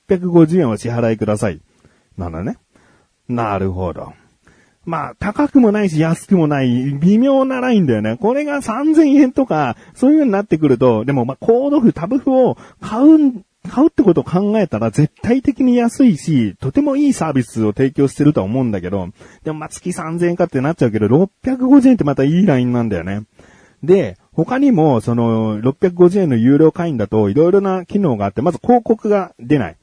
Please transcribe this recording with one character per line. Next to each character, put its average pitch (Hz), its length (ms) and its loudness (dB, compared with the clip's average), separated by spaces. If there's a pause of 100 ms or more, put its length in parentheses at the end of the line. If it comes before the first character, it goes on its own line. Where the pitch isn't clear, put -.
百 180 200 -2
五 170 160 6
十 170 140 0
円 143 100 0
を 107 80 -2
支 117 120 -8
払 117 220 -2
い 110 60 -2
く 107 80 -4
だ 107 120 -2
さ 104 140 -4
い。 78 80 -12 (580)
な 87 120 -8
ん - 20 -10
だ - 100 -10
ね。 220 160 -8 (720)
な 113 320 -4
る 95 120 -4
ほ 90 220 -6
ど。 - 200 -14 (720)
ま 156 240 -8
あ、 - 100 -20
高 208 280 -4
く 277 140 2
も 214 100 4
な 208 120 -2
い 196 60 0
し 156 100 -2
安 160 280 -2
く 196 100 2
も 160 100 2
な 139 160 -2
い、 127 300 -2
微 175 260 2
妙 269 260 2
な 262 140 -6
ラ 254 120 -2
イ 220 80 2
ン 175 60 2
だ 123 80 0
よ 107 80 0
ね。 110 160 -4
こ 226 160 -2
れ 294 120 -4
が 285 160 -6
三 285 340 -2
千 302 180 4
円 269 180 4
と 269 140 -2
か、 151 300 -2 (180)
そ - 140 0
う 285 40 4
い - 40 4
う - 40 4
風 294 60 2
に 233 60 0
な 196 100 0
っ 214 40 -8
て 165 120 0
く 156 100 0
る 127 100 2
と、 117 280 2
で 139 80 -2
も 127 120 0
ま 131 100 -6
あ、 - 40 -20
コ 247 280 0
ー - 20 -2
ド 285 100 2
譜、 220 140 2
タ 165 140 -8
ブ 254 100 -2
譜 269 140 -2
を 254 260 2 (220)
買 220 200 -8
う 311 180 6
ん、 262 280 0 (240)
買 277 160 0
う - 40 2
っ - 20 0
て - 100 0
こ 190 140 4
と 151 60 0
を - 20 -8
考 208 360 -2
え 196 60 0
た 110 140 -6
ら 113 100 -2
絶 147 320 0
対 247 220 0
的 262 200 -2
に 247 120 2
安 240 300 0
い 190 120 2
し、 123 420 -2
と 131 120 -6
て 277 100 0
も 285 140 -2
い 285 140 2
い 254 40 0
サ 160 140 -4
ー 151 60 -6
ビ 131 100 0
ス 113 200 -4
を 104 100 0
提 135 180 -2
供 139 160 0
し - 80 -6
て 147 80 -4
る 147 100 2
と 135 60 -2
は 95 60 -2
思 117 160 -4
う - 20 -2
ん 117 80 -4
だ 98 100 -6
け 87 80 -8
ど、 92 180 -6 (360)
で 156 80 -8
も 156 80 -12
ま 156 80 -14
あ、 - 20 -18
月 - 240 -10
三 165 260 -8
千 175 100 0
円 175 60 -2
か 175 100 0
っ - 20 -8
て 135 140 -4
な 151 120 -2
っ - 20 -6
ち - 80 -2
ゃ 127 40 2
う 110 40 -2
け 107 60 -6
ど、 107 100 0
六 151 220 2 (160)
百 262 220 -2
五 285 120 6
十 254 100 4
円 254 60 6
っ - 40 -4
て - 40 -2
ま 143 120 -2
た 135 80 0
い 143 80 2 (100)
い 208 60 2
ラ 143 100 2
イ 123 80 0
ン 123 80 -2
な 120 80 0
ん 117 80 -2
だ 98 80 -4
よ 82 60 -6
ね。 98 180 -8 (640)
で、 147 340 0 (160)
他 170 240 -2
に 277 140 2
も、 156 280 2
そ 120 140 -4
の、 110 480 -2
六 131 180 -2
百 185 140 0
五 175 160 4
十 196 120 0
円 175 80 0
の 123 80 0
有 127 200 4
料 156 140 4
会 170 180 -6
員 143 80 -6
だ 107 80 -2
と、 107 240 0
い 101 60 -4
ろ 156 140 4
い - 20 2
ろ 196 100 2
な 185 240 -4
機 - 140 -4
能 147 180 0
が 101 80 -4
あ 101 40 -4
っ - 40 -8
て、 - 80 -6
ま 170 100 0
ず 165 80 -12
広 240 240 2
告 220 260 -2
が 196 300 -2
出 135 200 0
な - 100 -4
い。 - 140 -16